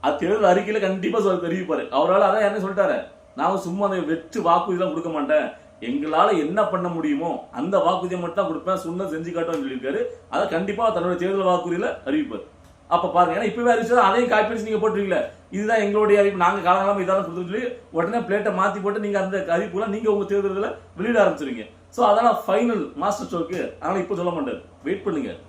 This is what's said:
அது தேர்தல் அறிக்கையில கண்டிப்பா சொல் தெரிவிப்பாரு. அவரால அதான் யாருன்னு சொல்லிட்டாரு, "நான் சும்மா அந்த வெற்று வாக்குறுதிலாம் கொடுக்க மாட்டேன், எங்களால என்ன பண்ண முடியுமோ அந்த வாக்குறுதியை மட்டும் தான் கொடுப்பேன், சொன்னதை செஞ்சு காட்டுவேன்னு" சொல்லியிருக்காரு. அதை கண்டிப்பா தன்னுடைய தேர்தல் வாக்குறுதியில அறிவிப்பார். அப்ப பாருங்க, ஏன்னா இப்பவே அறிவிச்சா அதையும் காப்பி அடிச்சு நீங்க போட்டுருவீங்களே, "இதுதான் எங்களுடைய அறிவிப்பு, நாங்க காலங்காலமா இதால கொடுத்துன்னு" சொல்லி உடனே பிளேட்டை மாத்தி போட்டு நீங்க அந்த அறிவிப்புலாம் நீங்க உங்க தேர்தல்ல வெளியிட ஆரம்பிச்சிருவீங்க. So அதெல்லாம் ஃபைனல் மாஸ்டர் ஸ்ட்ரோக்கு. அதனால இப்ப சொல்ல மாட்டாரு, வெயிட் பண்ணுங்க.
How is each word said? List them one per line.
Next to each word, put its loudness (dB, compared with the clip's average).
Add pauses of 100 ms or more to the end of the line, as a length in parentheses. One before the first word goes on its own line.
அது 0
தேர்தல் 4
அறிக்கையில 0
கண்டிப்பா 0
சொல் 0
தெரிவிப்பாரு. -4
அவரால 4
அதான் 2
யாருன்னு 0
சொல்லிட்டாரு, 0 (320)
"நான் 0
சும்மா -2
அந்த -2
வெற்று -4
வாக்குறுதிலாம் 2
கொடுக்க -6
மாட்டேன், 0 (300)
எங்களால 2
என்ன 0
பண்ண -2
முடியுமோ -4
அந்த 0
வாக்குறுதியை 0
மட்டும் -2
தான் -4
கொடுப்பேன், -2
சொன்னதை -6
செஞ்சு -8
காட்டுவேன்னு" -2
சொல்லியிருக்காரு. -4 (260)
அதை -2
கண்டிப்பா 0
தன்னுடைய -2
தேர்தல் 0
வாக்குறுதியில 0
அறிவிப்பார். -2 (440)
அப்ப 0
பாருங்க, 2
ஏன்னா -4
இப்பவே 0
அறிவிச்சா 2
அதையும் 4
காப்பி 2
அடிச்சு -4
நீங்க 0
போட்டுருவீங்களே, 0 (300)
"இதுதான் 0
எங்களுடைய 4
அறிவிப்பு, 4
நாங்க 2
காலங்காலமா 4
இதால 2
கொடுத்துன்னு" -6
சொல்லி -2 (240)
உடனே 0
பிளேட்டை 0
மாத்தி 0
போட்டு -2
நீங்க 0
அந்த -2
அறிவிப்புலாம் 0
நீங்க 0
உங்க 0
தேர்தல்ல 0 (220)
வெளியிட 4
ஆரம்பிச்சிருவீங்க. -2 (240)
So 2
அதெல்லாம் 6
ஃபைனல் 0
மாஸ்டர் -2
ஸ்ட்ரோக்கு. -4
அதனால -2
இப்ப -4
சொல்ல -2
மாட்டாரு, -6 (200)
வெயிட் -4
பண்ணுங்க. -4 (120)